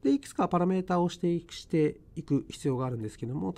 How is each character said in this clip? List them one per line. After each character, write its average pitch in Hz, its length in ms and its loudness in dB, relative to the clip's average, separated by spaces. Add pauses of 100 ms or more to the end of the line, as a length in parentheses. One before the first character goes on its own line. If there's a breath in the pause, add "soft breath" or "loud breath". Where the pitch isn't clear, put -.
で、 277 100 4
い 277 60 2
く - 80 -14
つ - 80 -18
か 175 120 0
パ 175 120 2
ラ 175 80 4
メ 185 100 2
ー 185 60 -2
タ 180 180 2
を 175 100 4
指 - 60 -12
定 170 340 0
し - 140 -14
て 156 320 2 (180)
い 160 60 -8
く 139 280 2
必 - 180 -6
要 131 100 2
が 131 80 -2
あ 127 60 -2
る 120 60 -4
ん 113 40 -6
で 107 80 -4
す - 80 -18
け - 80 -8
ど 120 80 -6
も、 180 240 -2